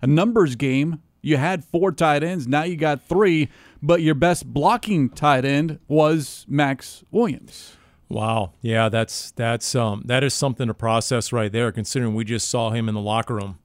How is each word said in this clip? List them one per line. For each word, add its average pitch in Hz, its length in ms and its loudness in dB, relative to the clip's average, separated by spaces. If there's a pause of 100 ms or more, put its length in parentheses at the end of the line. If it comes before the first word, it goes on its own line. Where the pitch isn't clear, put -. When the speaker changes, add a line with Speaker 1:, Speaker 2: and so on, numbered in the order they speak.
Speaker 1:
a 123 60 -2
numbers 165 500 4
game. 143 440 -2 (220)
You 147 140 2
had 156 280 -2
four 175 280 0
tight 147 300 2
ends. 160 260 -4
Now 143 140 0
you 175 140 -4
got 147 260 -2
three, 170 460 2 (340)
but 170 180 4
your 156 140 2
best 165 320 0
blocking 156 640 0
tight 139 340 2
end 147 420 0
was 151 600 2
Max 139 640 -2
Williams. - 680 -4 (320)
Speaker 2:
Wow. 110 520 -2
Yeah, 113 280 2
that's, 110 440 -4
that's, 117 420 -4
um, 110 320 -2
that 127 180 0
is 139 100 -2
something 131 320 -2
to 110 80 -2
process 113 580 -2
right 107 200 -2
there, 117 200 0
considering 113 420 -4
we 110 100 -2
just 110 240 -4
saw 117 220 -2
him 113 180 -2
in 107 60 -4
the 107 60 -4
locker 107 360 -2
room 98 280 -10